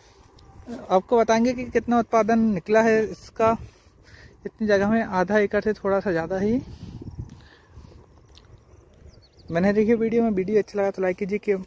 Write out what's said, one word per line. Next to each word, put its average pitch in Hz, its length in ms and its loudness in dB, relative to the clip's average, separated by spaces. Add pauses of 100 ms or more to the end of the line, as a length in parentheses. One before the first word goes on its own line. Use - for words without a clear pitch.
(920)
आपको 190 280 2
बताएंगे 226 340 2
कि 247 140 -8
कितना 240 320 0
उत्पादन 226 400 2 (100)
निकला 214 340 0
है 220 200 2
इसका। 220 480 -2 (960)
इतनी - 220 -6
जगह 202 200 2
में 226 140 2
आधा 196 360 0
एकड़ 208 220 0
से 214 140 0
थोड़ा 196 260 -2
सा 196 100 -2
ज़्यादा 165 260 -2
है 202 140 0
ये। 247 100 0 (3000)
मैंने 180 240 2
देखिए 214 240 2
वीडियो 226 260 0
में, 226 80 0
वीडियो 190 280 0
अच्छा 202 200 -2
लगा 196 120 0
तो 190 120 -6
like 185 140 -2
कीजिए, 202 500 -4